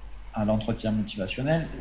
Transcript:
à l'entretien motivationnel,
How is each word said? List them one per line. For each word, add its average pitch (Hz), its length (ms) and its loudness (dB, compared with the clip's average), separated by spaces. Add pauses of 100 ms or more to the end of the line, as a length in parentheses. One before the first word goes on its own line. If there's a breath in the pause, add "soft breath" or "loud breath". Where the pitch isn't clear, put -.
(340)
à 110 100 0
l'entretien 110 460 2
motivationnel, 110 800 0 (120)